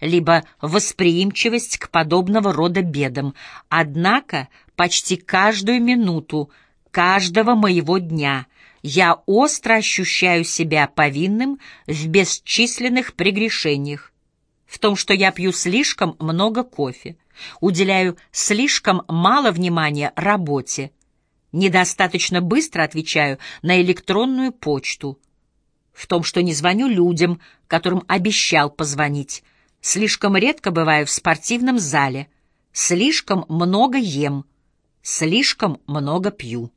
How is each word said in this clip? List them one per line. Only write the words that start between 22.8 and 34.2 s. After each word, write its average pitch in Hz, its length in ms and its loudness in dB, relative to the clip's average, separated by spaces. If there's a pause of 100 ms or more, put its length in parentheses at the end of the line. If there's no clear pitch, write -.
отвечаю 151 560 -2 (240)
на 180 180 4
электронную 240 720 0
почту. 143 640 -6 (760)
В - 140 -20
том, 175 160 0
что 175 200 0
не 175 100 0
звоню 185 360 -2
людям, 175 520 0 (260)
которым 180 400 -2
обещал 175 640 0
позвонить. 143 720 -6 (380)
Слишком 202 560 0
редко 220 340 0
бываю 156 360 2
в - 40 -6
спортивном 240 680 0
зале. 139 500 -2 (440)
Слишком 196 760 0
много 196 500 2
ем. 143 460 -2 (580)